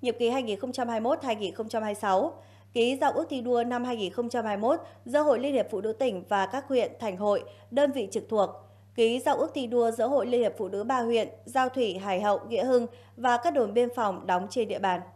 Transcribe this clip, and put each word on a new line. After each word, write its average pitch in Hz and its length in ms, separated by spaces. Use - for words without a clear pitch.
nhiệm 240 160
kỳ 233 120
hai 262 120
nghìn 208 180
không 254 120
trăm 247 160
hai 226 120
mươi 226 100
mốt 294 140
hai 233 120
nghìn 196 180
không 220 140
trăm 220 140
hai 214 100
mươi 208 80
sáu, 208 420
ký 247 280
giao 285 120
ước 311 180
thi 269 100
đua 240 240
năm 247 200
hai 247 120
nghìn 190 160
không 240 160
trăm 233 160
hai 208 120
mươi 214 140
mốt 339 100
giữa 285 180
Hội 285 160
Liên 277 140
hiệp 233 180
Phụ 196 100
nữ 214 120
tỉnh 220 360
và 196 180
các 262 220
huyện, 247 320
thành 208 160
hội, 202 280
đơn 277 220
vị 233 200
trực 220 160
thuộc, 202 220
ký 233 260
giao 277 160
ước 294 180
thi 269 120
đua 233 240
giữa 226 180
Hội 269 180
Liên 247 140
hiệp 214 180
Phụ 190 100
nữ 202 160
ba 254 160
huyện 233 280
Giao 262 240
Thủy, 226 300
Hải 190 220
Hậu, 208 280
Nghĩa 226 160
Hưng 247 220
và 240 200
các 294 180
đồn 220 200
biên 240 220
phòng 196 300
đóng 185 240
trên 226 180
địa 208 100
bàn. 185 220